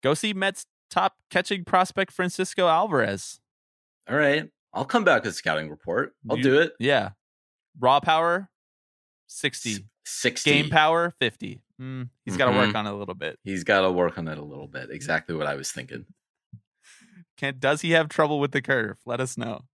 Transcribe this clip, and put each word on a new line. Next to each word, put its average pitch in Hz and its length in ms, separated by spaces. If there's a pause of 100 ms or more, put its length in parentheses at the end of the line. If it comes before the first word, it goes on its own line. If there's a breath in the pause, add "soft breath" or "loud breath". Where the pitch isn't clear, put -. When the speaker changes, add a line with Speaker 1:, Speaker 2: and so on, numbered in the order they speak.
Speaker 1:
Go 139 120
see 214 180
Mets 190 320 (240)
top 190 280 (120)
catching 185 340
prospect 190 480
Francisco 180 560
Alvarez. 156 720 (680)
Speaker 2:
All 117 80
right. 147 320 (240)
I'll 117 120
come 226 180
back 160 200
with 95 100
a - 20
scouting 78 340
report. 82 460 (140)
I'll 117 80
Speaker 1:
You 123 60
Speaker 2:
do 135 160
it. 160 200
Speaker 1:
Yeah. 113 320 (680)
Raw 127 200
power, 170 500 (800)
sixty. - 480
Speaker 2:
S-, 95 60 (240)
sixty. - 460
Speaker 1:
Game 147 180
power, 165 500
fifty. 110 420 (180)
Mm, 131 300 (140)
he's 95 140
gotta 127 200
work - 120
Speaker 2:
Mm-hmm. 104 80
Speaker 1:
on 104 100
it 101 60
a - 20
little 95 200
bit. 80 280
Speaker 2:
He's 95 200
gotta 95 280
work 87 260
on 82 100
it 78 120
a 73 40
little 71 240
bit. 69 220
Exactly - 460
what 76 100
I 73 100
was 67 160
thinking. 65 340 (1300 soft breath)
Speaker 1:
Can, 135 220
does 139 220
he 170 100
have 160 160
trouble 151 320
with 143 140
the 143 80
curve? 113 440
Let 120 140
us 131 180
know. 117 360